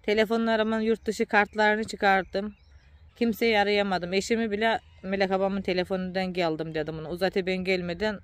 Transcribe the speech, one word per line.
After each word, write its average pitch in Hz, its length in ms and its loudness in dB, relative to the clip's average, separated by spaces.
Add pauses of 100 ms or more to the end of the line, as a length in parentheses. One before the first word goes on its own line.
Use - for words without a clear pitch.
Telefonlarımın 220 760 2
yurt 220 260 0
dışı 214 200 -2
kartlarını 214 580 2
çıkarttım. 196 680 0 (640)
Kimseyi 233 420 2
arayamadım. 202 540 0
Eşimi 220 380 0
bile 214 280 0 (240)
Melek 190 280 0
abamın 196 320 0
telefonundan 185 680 -2
geldim 160 420 -2
dedim 156 240 -4
ona. 156 100 -10
O 175 80 -6
zaten 185 300 0
ben 185 100 0
gelmeden 185 680 -2